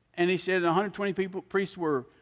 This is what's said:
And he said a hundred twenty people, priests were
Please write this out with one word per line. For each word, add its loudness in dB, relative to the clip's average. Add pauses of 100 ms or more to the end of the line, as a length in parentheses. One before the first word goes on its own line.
(140)
And 2
he 2
said 0
a 4
hundred 2
twenty -2
people, -4
priests -2
were 0 (160)